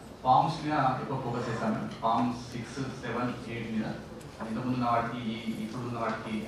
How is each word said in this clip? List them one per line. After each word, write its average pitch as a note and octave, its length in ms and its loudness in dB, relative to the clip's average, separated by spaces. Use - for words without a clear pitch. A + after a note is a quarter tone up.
ఫార్మ్స్ - 400 6
మీద D3+ 100 0
ఎక్కువ C3 500 2
ఫోకస్ A#2+ 240 -2
చేశాము. A2 400 0
ఫార్మ్ A#2+ 320 4
సిక్స్, - 220 -6
సెవెన్, A#2 760 -2
ఎయిట్ A2 220 -4
మీద. G#2+ 120 2
ఇంతకుముందు B2 280 0
ఉన్న B2 140 4
వాటికి, A#2 380 2
ఈ, A2+ 340 -2
ఇప్పుడు B2 200 -4
ఉన్న A#2 160 -4
వాటికి, A2 500 -2